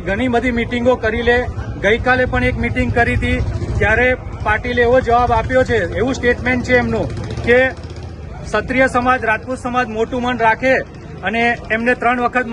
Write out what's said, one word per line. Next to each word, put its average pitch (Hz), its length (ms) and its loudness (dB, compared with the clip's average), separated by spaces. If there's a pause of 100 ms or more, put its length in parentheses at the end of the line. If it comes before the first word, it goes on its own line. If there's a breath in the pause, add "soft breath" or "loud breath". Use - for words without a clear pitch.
ઘણી 214 300 0
બધી 233 240 0
મિટિંગો 240 340 2 (100)
કરી 233 260 -2
લે. 240 80 4 (460)
ગઈકાલે 247 480 2
પણ 247 180 2
એક 233 160 -2
મિટિંગ 240 320 0
કરી 240 220 2
હતી, 247 240 0 (360)
ત્યારે 220 280 2 (380)
પાટીલે 240 400 0
એવો 254 220 4
જવાબ 240 300 4
આપ્યો 254 340 2
છે, 226 80 2 (200)
એવું 247 200 0
સ્ટેટમેન્ટ 247 500 0
છે 247 140 6
એમનું 226 280 -2 (360)
કે 240 120 6 (840)
ક્ષત્રિય 247 480 0
સમાજ, 254 280 2 (100)
રાજપૂત 220 340 -4
સમાજ 247 220 -2 (100)
મોટું 240 280 -2
મન 247 200 -2
રાખે 226 280 2 (540)
અને 226 160 0 (320)
એમને 233 260 2
ત્રણ 240 240 2
વખત 240 280 -2